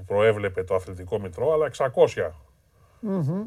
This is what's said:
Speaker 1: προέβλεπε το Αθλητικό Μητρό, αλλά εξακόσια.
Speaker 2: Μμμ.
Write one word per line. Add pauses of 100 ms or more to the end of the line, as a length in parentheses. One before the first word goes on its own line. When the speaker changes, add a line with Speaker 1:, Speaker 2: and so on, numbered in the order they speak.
Speaker 1:
προέβλεπε
το
Αθλητικό
Μητρό,
αλλά
εξακόσια. (680)
Speaker 2:
Μμμ.